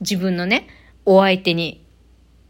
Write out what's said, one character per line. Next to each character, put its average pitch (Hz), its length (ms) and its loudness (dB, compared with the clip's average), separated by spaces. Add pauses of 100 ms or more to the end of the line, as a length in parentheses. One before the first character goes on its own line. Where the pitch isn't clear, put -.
自 190 160 -4
分 185 180 -4
の 175 100 -6
ね、 214 220 -4 (380)
お 190 160 6
相 190 180 2
手 185 140 -2
に、 165 320 -8 (640)